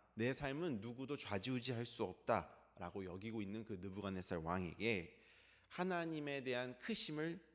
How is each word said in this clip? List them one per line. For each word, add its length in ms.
내 180
삶은 480
누구도 360
좌지우지할 680
수 180
없다."라고 1000
여기고 360
있는 220
그 100
느부갓네살 680
왕에게 800
하나님에 760
대한 360
크심을 600